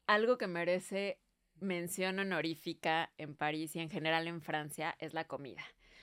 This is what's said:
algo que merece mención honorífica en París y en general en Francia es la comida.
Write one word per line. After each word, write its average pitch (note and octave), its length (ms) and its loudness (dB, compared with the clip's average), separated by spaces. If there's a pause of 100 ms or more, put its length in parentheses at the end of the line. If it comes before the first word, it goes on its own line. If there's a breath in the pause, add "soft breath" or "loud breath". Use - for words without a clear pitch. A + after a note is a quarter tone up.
algo A3 320 6
que A3 100 -2
merece F#3 760 0 (400)
mención F#3 580 -2
honorífica E3 960 0
en D3+ 180 -8
París D#3 420 -2
y - 20 -4
en E3 100 -4
general D#3+ 380 2
en E3+ 140 -4
Francia D#3 580 -4
es D#3 140 -8
la D#3+ 140 -4
comida. C3+ 360 -8 (400 loud breath)